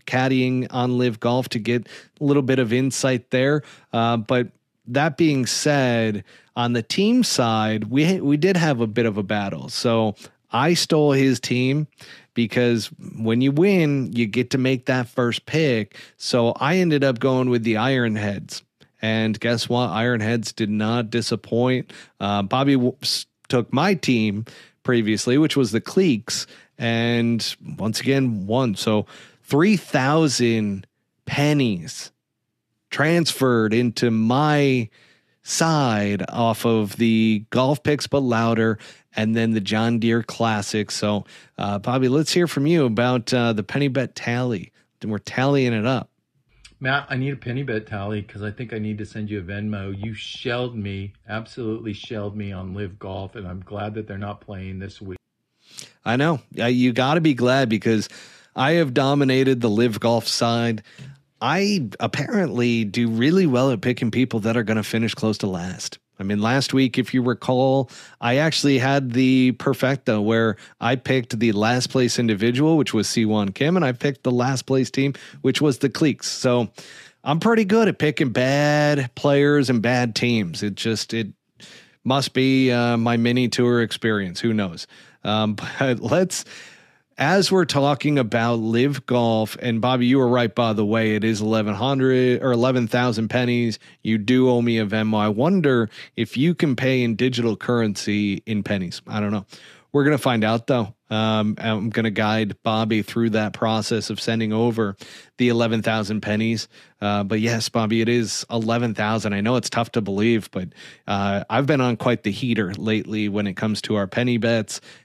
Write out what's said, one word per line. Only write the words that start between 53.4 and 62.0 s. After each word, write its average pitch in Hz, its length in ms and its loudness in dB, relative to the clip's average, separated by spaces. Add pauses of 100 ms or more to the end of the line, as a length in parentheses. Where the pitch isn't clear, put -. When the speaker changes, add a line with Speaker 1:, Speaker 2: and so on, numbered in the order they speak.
Speaker 2:
I'm 92 140 -12
glad 104 340 -10
that 107 120 -8
they're 101 100 -12
not 101 240 -10
playing 95 380 -12
this 95 220 -14
week. 95 160 -12 (840)
Speaker 1:
I 113 140 0
know. 143 240 0 (180)
Uh, 110 60 0
you 123 260 2
gotta 131 300 2
be 156 120 4
glad 123 360 2
because 110 400 0 (460)
I 139 180 2
have 160 200 2
dominated 135 680 4
the 120 80 2
Live 107 320 2
Golf 117 260 2
side. 117 560 0 (580)
I 170 480 0 (100)
apparently 120 840 0